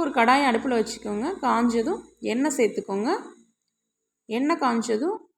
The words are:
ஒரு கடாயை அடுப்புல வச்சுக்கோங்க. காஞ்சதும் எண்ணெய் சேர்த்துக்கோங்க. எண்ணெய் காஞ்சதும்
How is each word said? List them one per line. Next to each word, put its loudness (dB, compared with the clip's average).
ஒரு -2
கடாயை 6
அடுப்புல 0
வச்சுக்கோங்க. -4
காஞ்சதும் 0
எண்ணெய் 0
சேர்த்துக்கோங்க. 0
எண்ணெய் 0
காஞ்சதும் 0